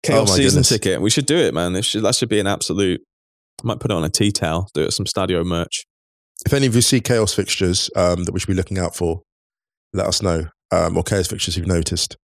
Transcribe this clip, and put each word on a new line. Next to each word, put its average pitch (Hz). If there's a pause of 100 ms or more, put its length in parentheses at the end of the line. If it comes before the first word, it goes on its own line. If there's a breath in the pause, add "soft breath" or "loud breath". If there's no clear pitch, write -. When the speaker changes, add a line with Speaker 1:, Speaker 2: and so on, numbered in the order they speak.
Speaker 1:
Chaos 110
Speaker 2:
Oh 98
my 92
Speaker 1:
season 139
Speaker 2:
goodness. 131
Speaker 1:
ticket. 101
We 104
should 139
do 151
it, 123
man. 87
It 92
should, 107
that 117
should 120
be 107
an 98
absolute, 98 (640)
I -
might 117
put -
it 98
on 80
a 78
tea 104
towel, 90
do 76
it -
with -
some 95
Stadio 92
merch. 85 (640)
Speaker 2:
If -
any 139
of 113
you 123
see 123
chaos 110
fixtures, -
um, 87
that 87
we 95
should -
be 98
looking 95
out 87
for, 82 (720)
let 95
us 92
know. 82 (260)
Um, 87
or 85
chaos 98
fixtures 87
you've 87
noticed. 85